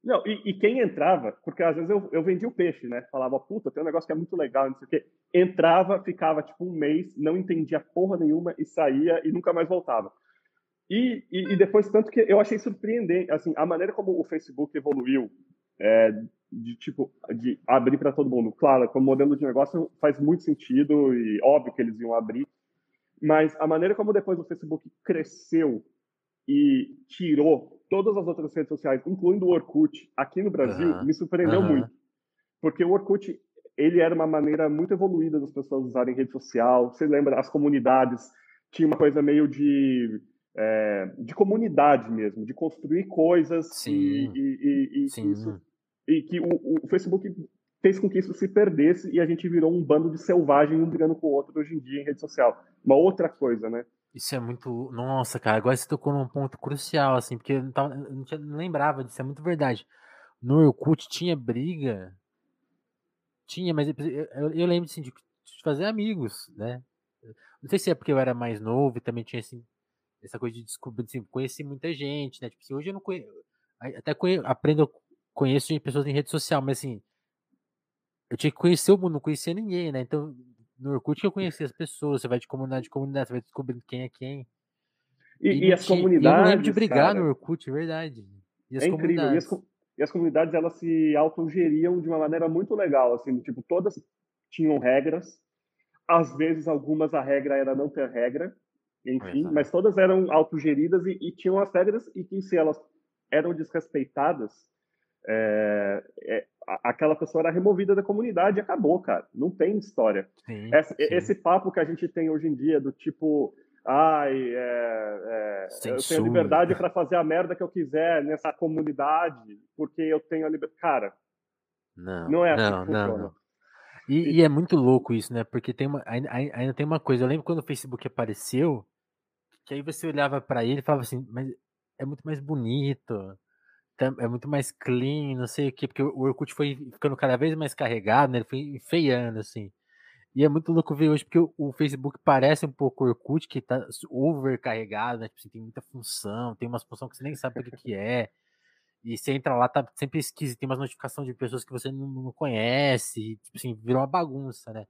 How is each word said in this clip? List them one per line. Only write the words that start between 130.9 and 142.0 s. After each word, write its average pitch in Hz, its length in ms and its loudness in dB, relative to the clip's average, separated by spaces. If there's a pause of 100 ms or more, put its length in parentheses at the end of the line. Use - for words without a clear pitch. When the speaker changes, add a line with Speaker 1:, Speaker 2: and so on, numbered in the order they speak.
Speaker 2:
assim, 127 280 -10
"Mas 127 180 -8 (500)
é 135 60 -8
muito 139 200 -10
mais 156 160 -8
bonito, 127 960 -4 (580)
tá, - 240 0
é 117 80 -2
muito 120 200 -6
mais 143 240 -2
clean, 135 640 -2
não 123 80 -4
sei 139 220 -4
o 127 40 -4
quê", 139 160 -8
porque - 140 -6
o, 143 80 0
o 131 120 -6
Orkut 135 320 -4
foi 143 220 -4 (160)
ficando 139 240 -4
cada 131 200 2
vez 156 200 0
mais 156 180 -6
carregado, 120 580 2
né? 123 80 0
Ele 110 60 -8
foi 131 140 -8
enfeiando, 131 800 -2
assim. 104 320 -14 (640)
E 139 80 6
é 151 60 6
muito 160 220 0
louco 160 240 2
ver 156 140 4
hoje, 151 140 0
porque - 160 2
o, 165 180 2
o 143 160 -4
Facebook 139 500 -4